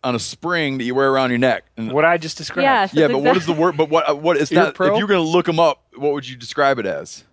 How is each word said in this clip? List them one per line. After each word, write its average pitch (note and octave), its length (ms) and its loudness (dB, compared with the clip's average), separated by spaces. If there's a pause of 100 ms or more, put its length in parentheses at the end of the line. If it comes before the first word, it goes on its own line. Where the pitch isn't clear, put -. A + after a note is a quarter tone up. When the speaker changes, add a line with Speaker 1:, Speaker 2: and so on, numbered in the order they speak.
Speaker 1:
on B2 120 -2
a A#2 40 -2
spring D#3 580 -4
that B2+ 60 -6
you B2 120 -4
wear C3+ 160 2
around C3 200 2
your A#2+ 80 0
neck. B2 240 2 (140)
And A2+ 140 -8
Speaker 2:
What D3 140 2
I E3+ 120 4
just D#3+ 200 -10
described. G#3 260 -4
Speaker 3:
Yes, A#3 300 0
Speaker 1:
Yeah, D3+ 140 2
Speaker 3:
that's - 60 0
Speaker 1:
but C3+ 100 0
what F#3 140 4
is E3+ 80 -4
the E3 60 -2
Speaker 3:
exact- D#3 80 -2
Speaker 1:
word? E3 180 2
But D#3 120 0
what, D3+ 200 2
uh, D3+ 60 2
what, D#3 220 0
it's D3 140 0
Speaker 4:
Ear F3 140 4
Speaker 1:
not, D3 100 -4
Speaker 4:
Pro? F#3+ 180 0
Speaker 1:
if A3 60 2
you're G#3 80 -4
gonna G3 140 2
look E3 280 0
'em E3 100 -2
up, D#3+ 240 2 (120)
what C#3+ 180 -2
would C#3 140 -8
you C3 80 -14
describe B2+ 440 0
it G#2 60 -4
as? E2+ 480 -8